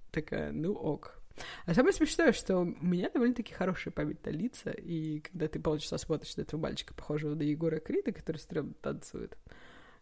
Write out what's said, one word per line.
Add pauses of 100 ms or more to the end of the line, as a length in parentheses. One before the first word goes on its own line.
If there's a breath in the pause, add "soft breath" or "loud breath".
(120)
такая:
«Ну
ок». (440 loud breath)
А
самое
смешное,
что
у
меня
довольно-таки
хорошая
память
на
лица,
и
когда
ты
полчаса
смотришь
на
этого
мальчика,
похожего
на
Егора
Крида,
который
стрёмно
танцует, (640 loud breath)